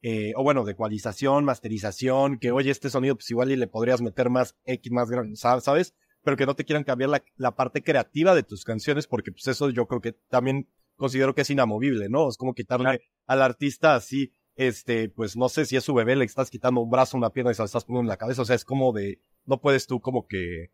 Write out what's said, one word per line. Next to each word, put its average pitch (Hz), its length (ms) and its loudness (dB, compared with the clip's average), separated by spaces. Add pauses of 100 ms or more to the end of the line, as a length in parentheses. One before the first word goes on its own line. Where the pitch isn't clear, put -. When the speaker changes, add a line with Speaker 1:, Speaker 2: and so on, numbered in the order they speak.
Speaker 1:
eh, 110 340 -4
o 131 80 -2
bueno, 135 220 2
de 101 80 -4
ecualización, 113 720 0
masterización, 123 920 0
que 120 120 0
oye, 131 200 2
este 135 180 -4
sonido 131 260 0
pues - 160 -14
igual 127 200 0
y 139 40 2
le 127 120 0
podrías 117 340 0
meter 123 280 0
más 127 260 0 (100)
X, 123 260 -6
más 120 180 0
grande, 113 260 -4
sa-, 123 260 2
¿sabes? 156 340 0 (280)
Pero 139 140 2
que 135 80 2
no 135 100 0
te 147 100 -6
quieran 151 180 -2
cambiar 135 260 -2
la, 143 140 0 (140)
la 127 180 -2
parte 135 260 -2
creativa 156 540 2
de 139 80 4
tus - 220 -14
canciones, 127 420 -4
porque 107 240 -4
pues - 160 -8
eso 139 220 0
yo 120 180 0
creo 120 140 -4
que 117 120 -6 (160)
también 131 400 0 (260)
considero 135 380 0
que 147 80 0
es 135 80 -2
inamovible, 120 600 0
¿no? 143 200 2
Es 113 80 -6
como 127 160 -4
quitarle 123 320 -2
Speaker 2:
Claro. 131 140 2 (280)
Speaker 1:
al 135 140 4
artista 139 540 2
así, 135 380 -4 (220)
este, 117 520 -2
pues 107 300 -8
no 127 100 2
sé 147 180 0
si 131 120 -2
es 123 80 0
su 147 80 -2
bebé, 123 240 4
le 131 80 2
estás 127 240 -4
quitando 127 320 0
un 117 80 -4
brazo, 127 280 2
una 117 140 0
pierna 123 200 0
y 104 40 -2
se 113 60 -4
la 104 60 -2
estás 113 180 -6
poniendo 120 220 -2
en - 20 -2
la 98 80 -4
cabeza, 123 240 -4
o 120 40 -2
sea, 120 120 2
es - 80 -8
como 131 260 0
de, 101 300 -6 (240)
no 131 160 0
puedes 139 260 2
tú 123 140 -4
como 127 260 -4
que, 87 460 -8